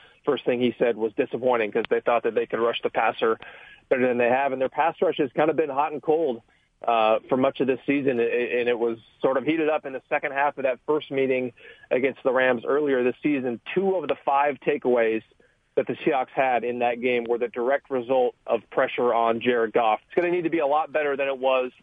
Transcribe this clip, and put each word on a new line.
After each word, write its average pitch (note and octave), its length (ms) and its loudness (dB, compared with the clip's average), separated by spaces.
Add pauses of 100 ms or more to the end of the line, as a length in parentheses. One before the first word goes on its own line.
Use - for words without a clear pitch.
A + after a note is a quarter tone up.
(260)
first C3+ 180 0
thing B2+ 160 0
he B2 180 2
said A#2 200 2
was A2 160 -4
disappointing A#2+ 580 0
'cause - 180 -2
they A#2 120 2
thought A#2+ 220 2
that A2+ 120 -2
they A#2 100 0
could A2+ 140 -4
rush A#2 220 0
the A#2+ 80 -4
passer A2+ 500 0 (480)
better B2+ 180 0
than B2 120 0
they A#2+ 100 2
have. C3 240 2
And C3 80 -6
their C3 80 0
pass D3+ 340 -2
rush E3 180 0
has C#3+ 120 -2
kinda D#3 220 2
been D3+ 160 0
hot D3 240 -2
and C#3+ 80 -8
cold, D3+ 400 0 (440)
uh, A2 340 4 (100)
for C3 80 2
much C3+ 240 0
of B2+ 60 2
this B2+ 180 0
season, C#3 340 0
a-, A#2 400 0
and A#2+ 80 0
it A#2+ 100 0
was A#2 200 -2 (240)
sort C3+ 160 2
of B2+ 80 -2
heated D#3 240 0
up D3+ 160 -2
in C#3 80 -8
the B2+ 160 -8
second D3 240 -4
half C#3 240 0
of C3+ 60 -6
that B2+ 220 -2
first D3+ 260 -2
meeting C3 420 -2 (380)
against C3 320 0
the C3+ 80 2
Rams B2+ 340 2
earlier C#3 380 2
this B2 200 0
season. C3 380 -2 (120)
Two F#3+ 220 0
of D3+ 120 -4
the C#3 80 -2 (100)
five C#3+ 340 0
takeaways A#2+ 640 0 (540)
that C3 120 0
the C3 60 -6
Seahawks B2+ 360 -2
had B2+ 340 0
in A#2+ 160 -4
that A#2+ 220 0
game B2 220 0
were A#2 140 0
the A#2 100 -2
direct B2 420 -2
result B2+ 460 0 (100)
of A2+ 240 -2
pressure B2 440 0
on A#2 260 2
Jared A#2 320 0
Goff. A2 360 2
It's - 80 -20
gonna F3 160 0
need F3 120 -2
to D#3+ 60 -2
be E3 100 0
a D3 80 0
lot D3 240 0
better C#3+ 240 -2
than C#3 120 -2
it C3+ 100 -4
was B2+ 340 0 (120)